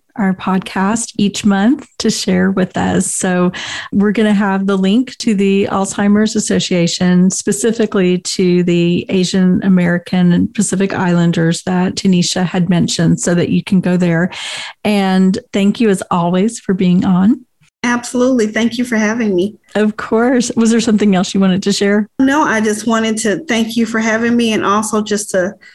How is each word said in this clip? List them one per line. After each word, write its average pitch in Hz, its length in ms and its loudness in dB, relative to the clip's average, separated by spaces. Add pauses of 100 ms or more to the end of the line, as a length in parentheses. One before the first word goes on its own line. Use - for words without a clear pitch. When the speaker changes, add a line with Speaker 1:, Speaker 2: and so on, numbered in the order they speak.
(140)
Speaker 1:
our 190 180 0
podcast 190 880 -4
each 202 260 -2
month 208 440 2 (100)
to 226 100 -2
share 190 440 0
with 185 240 -2
us. 180 360 -2
So 180 380 0 (420)
we're 202 200 2
gonna 214 200 2
have 196 360 0
the 196 100 0
link 202 400 0
to 226 160 0
the 196 380 2
Alzheimer's 202 640 0
Association, 180 960 2
specifically 208 880 0
to 180 440 0
the 175 460 2
Asian 185 560 2
American 175 680 2
and 185 220 0
Pacific 196 400 -2
Islanders 170 680 0
that 185 320 -2
Tanisha 185 480 0
had 175 260 -2
mentioned, 170 500 0
so 175 140 0
that 170 160 0
you 180 140 0
can 185 160 2
go 180 160 0
there. 175 340 0 (540)
And 190 520 2 (160)
thank 202 280 0
you 220 100 4
as 185 120 0 (100)
always 185 480 0
for - 140 -2
being 180 300 2
on. 196 400 2 (380)
Speaker 2:
Absolutely. 247 680 0
Thank 226 300 -2
you 247 60 -2
for 240 120 -4
having 214 400 0
me. 196 220 -2 (180)
Speaker 1:
Of 214 200 0
course. 240 600 0
Was 226 140 2
there 226 100 2
something 208 340 2
else 185 200 -2
you 190 60 0
wanted 190 220 2
to 202 100 0
share? 202 360 0 (100)
Speaker 2:
No, 269 240 2
I 220 180 0
just 214 260 -2
wanted 226 320 0
to 196 260 -2
thank 226 320 -2
you 233 100 0
for 226 140 -4
having 226 360 0
me, 233 160 0
and 202 120 -2
also 214 380 0
just 208 300 -4
to 190 220 -2 (200)